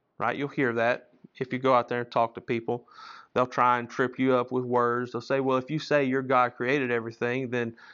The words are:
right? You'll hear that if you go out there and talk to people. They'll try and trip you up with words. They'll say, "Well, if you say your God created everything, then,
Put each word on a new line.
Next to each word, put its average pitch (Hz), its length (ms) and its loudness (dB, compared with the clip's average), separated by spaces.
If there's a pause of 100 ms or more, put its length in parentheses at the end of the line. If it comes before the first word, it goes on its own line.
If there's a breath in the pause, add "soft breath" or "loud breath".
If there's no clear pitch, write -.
(180)
right? 117 180 -2
You'll 139 120 -6
hear 127 260 0
that 117 360 0 (260)
if 127 160 -6
you 127 60 -4
go 131 160 2
out 120 140 2
there 120 120 -2
and 120 100 -8
talk 117 240 0
to - 60 -12
people. 120 460 -4 (480 loud breath)
They'll 123 120 2
try 123 340 4
and 120 100 -8
trip 127 280 -2
you 131 180 4
up 123 160 0
with 127 120 -2
words. 120 460 0
They'll 120 100 -6
say, 135 200 -2
"Well, 131 180 2
if 127 100 -6
you 151 120 -2
say 147 240 2
your 131 180 0
God 123 320 2
created 127 380 0
everything, 120 580 -2
then, 117 240 0 (200 loud breath)